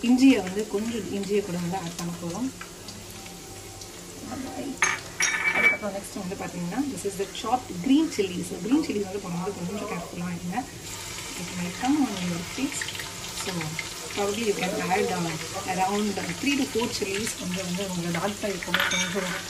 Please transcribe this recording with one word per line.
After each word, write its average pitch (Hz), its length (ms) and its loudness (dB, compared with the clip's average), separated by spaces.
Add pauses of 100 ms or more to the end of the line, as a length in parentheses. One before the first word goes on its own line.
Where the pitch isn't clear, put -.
இஞ்சியை 254 400 10
வந்து 196 160 0 (100)
கொஞ்சம் 220 320 0 (120)
இஞ்சியை 196 320 4
கூட 175 160 -2
வந்து 185 180 0
ஆட் 170 180 -6
பண்ண 175 100 -2 (120)
போறோம். 202 260 -2 (3000)
அதுக்கப்புறம் 202 440 2
நெக்ஸ்ட் 202 240 -8
வந்து 185 200 -4
பாத்தீங்கன்னா, 175 380 -2 (100)
this 190 200 -6
is 190 120 -8
the 190 60 -2 (120)
chopped 247 300 0 (160)
green 302 200 8 (100)
chilli. 180 240 0 (100)
So 185 60 -4 (100)
green 294 200 6
chilli 208 200 0
வந்து 196 180 -4
போடும்போது 180 340 -2
கொஞ்சம் 190 340 -4
கேர்ஃபுல்லா 175 440 -4
இருங்க. 175 200 -2 (840)
It 175 80 -6 (100)
may 175 120 -2 (100)
come 285 260 6
on 202 80 -2 (180)
your 170 120 -2 (120)
face. 269 260 -2 (640)
So - 80 -2 (600)
probably 202 360 0
you 190 100 4
can 180 120 0 (220)
add, 202 220 4
uh, 165 180 0 (400)
around 202 340 2 (320)
three 285 200 2
to 269 120 4
four 226 140 2 (120)
chillies. 202 340 0 (100)
கொஞ்சம் 180 260 -2
வந்து 185 220 0
உங்களோட 170 300 0
தால் 202 180 0
ஃப்ரை 214 180 -2
எப்பவுமே 175 380 0
கொஞ்சம் 185 320 0 (240)